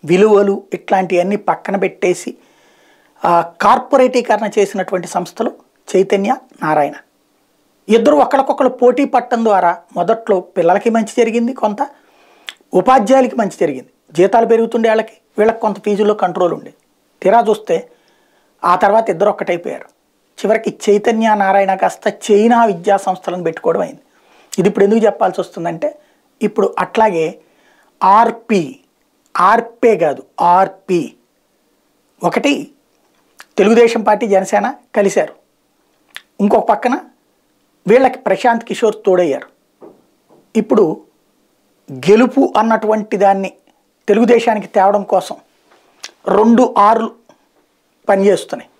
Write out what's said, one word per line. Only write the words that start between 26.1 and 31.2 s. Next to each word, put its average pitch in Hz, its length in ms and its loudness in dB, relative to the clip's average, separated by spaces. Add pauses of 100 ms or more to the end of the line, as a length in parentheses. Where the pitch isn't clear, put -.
ఇప్పుడు 214 260 -2 (160)
అట్లాగే 190 420 -2 (760)
ఆర్పి, 214 600 2 (760)
ఆర్పే 226 580 0 (100)
కాదు, 135 200 -4 (320)
ఆర్పి, 190 460 -2 (1200)